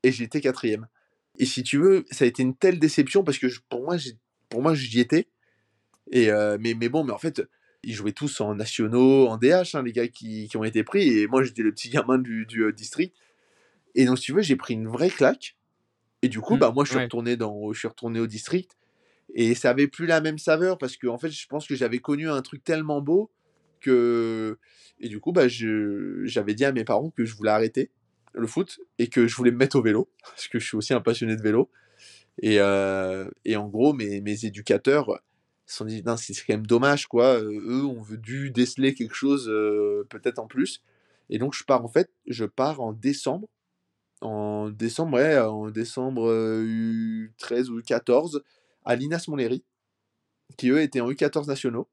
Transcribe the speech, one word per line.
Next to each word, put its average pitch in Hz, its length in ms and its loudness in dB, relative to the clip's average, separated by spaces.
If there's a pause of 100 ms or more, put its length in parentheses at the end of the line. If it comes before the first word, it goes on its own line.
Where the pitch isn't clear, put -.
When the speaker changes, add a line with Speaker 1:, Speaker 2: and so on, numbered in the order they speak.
Speaker 1:
Et 127 80 6
j'étais 123 300 -4
quatrième. 117 480 -2 (500)
Et 131 60 2
si 131 180 -4
tu 139 140 -2
veux, 185 340 6
ça 131 140 2
a - 20 6
été 123 160 0
une 127 100 0
telle 180 260 2
déception 156 440 4
parce 147 140 0
que 127 100 -2
je, 120 220 -4
pour 123 160 -6
moi, 175 100 -2
j'ai, 127 220 -8 (320)
pour 117 120 -2
moi, 160 120 4
j'y 123 260 0
étais. 151 300 2 (840)
Et, 120 180 6
euh, 104 300 2
mais, 113 140 -2
mais 117 160 -2
bon, 151 160 0
mais 113 80 -4
en 101 40 -8
fait, - 240 -4 (420)
ils 113 100 -8
jouaient 101 180 -4
tous 143 300 -6
en 104 140 -2
nationaux, 120 720 4
en 110 100 -2
D 127 140 4
H, 175 260 0
hein, 135 60 -4
les 120 100 -6
gars 117 160 -2
qui, 110 400 -12
qui - 80 -8
ont 110 80 -2
été 110 180 0
pris. 196 240 2 (100)
Et 104 100 4
moi, 131 160 2
j'étais 113 200 -4
le 107 80 2
petit 120 180 -12
gamin 127 280 2
du, 113 280 -4
du, 113 200 -2
euh, 107 80 0
district. 110 420 -6 (800)
Et 131 80 6
donc, 127 140 4
si - 80 -10
tu 135 80 -6
veux, 196 80 4
j'ai 143 160 2
pris - 160 -8
une 110 160 -6
vraie 131 200 0
claque. - 440 2 (720)
Et 123 60 2
du 110 120 -4
coup, - 140 2
Speaker 2:
Hmm, 135 40 0
Speaker 1:
bah, 123 140 6
moi, 143 100 2
je 139 60 -2
suis 131 80 0
Speaker 2:
ouais. 127 60 2
Speaker 1:
retourné 120 340 -2
dans, 107 340 -6
je 107 60 -8
suis 117 100 -8
retourné 113 320 -6
au 113 60 0
district. 113 500 -6 (600)
Et 117 180 2
ça 123 160 2
avait 139 180 4
plus 165 200 -6
la 160 120 4
même 156 200 -2
saveur 175 400 0
parce 127 180 -8
que, - 80 -10
en 120 140 -2
fait, 160 100 -6
je - 160 -12
pense 151 220 -8
que 143 80 -4
j'avais 123 240 -2
connu 147 280 -4
un 143 140 -2
truc 139 220 -16
tellement 151 380 -2
beau 175 280 0 (520)
que, 117 760 2 (420)
et 117 100 -10
du 107 100 -10
coup, 160 120 -4
bah, 165 160 6
je... 104 800 -2
j'avais 107 300 -2
dit 127 100 0
à 139 60 2
mes 120 120 -4
parents 127 280 -2
que 120 120 -4
je 110 120 -6
voulais 107 160 0
arrêter 113 400 0 (420)
le 113 140 -4
foot - 320 -6 (180)
et 117 120 0
que 120 180 4
je 113 80 -2
voulais 123 160 4
me 120 60 -4
mettre 135 200 2
au 120 60 4
vélo 113 260 2 (140)
parce - 240 -16
que - 100 -6
je 117 80 -4
suis - 100 -8
aussi 107 200 0
un 113 60 0
passionné 117 340 0
de 107 80 -8
vélo. 110 260 4 (720)
Et, 107 200 4
euh, 95 680 0 (160)
et 113 100 0
en 104 120 -4
gros, 120 260 2
mes, 104 260 -4
mes 104 240 -6
éducateurs 107 800 0 (460)
se - 80 -16
sont 110 100 -10
dit, « 110 200 -8
Non, 113 120 -2
c'est, 110 160 -12
c'est - 140 -12
quand 110 80 2
même 110 100 -4
dommage, 135 400 4
quoi. 120 340 4
Euh, 107 240 -6
eux 127 220 -2
ont 120 240 -8
dû 117 400 -10
déceler 131 460 0
quelque 113 180 -8
chose, 135 360 0
euh, 104 600 0
peut-être 117 300 -6
en 110 80 -10
plus. » - 340 -6 (480)
Et 107 80 -4
donc, 120 160 -4
je - 100 -10
pars, 120 220 2
en 117 40 -10
fait, 175 200 2 (160)
je 117 200 -4
pars 135 360 -4
en 113 100 -6
décembre. 139 560 -4 (760)
En 107 500 -6
décembre, 117 460 -2
ouais, 147 200 4
en 107 320 0
décembre, 117 580 -4
euh, 110 360 0
U 113 720 -4
treize 123 320 -2
ou 117 80 -8
U 113 60 -10
quatorze, 135 580 0 (420)
à 120 120 0
l'Inas 151 320 -6
Montlhéry, 131 360 -4 (920)
qui, 123 120 0
eux, 147 120 4
étaient 135 200 -2
en 120 100 -2
U 139 40 -6
quatorze 147 320 -2
nationaux. 127 460 -4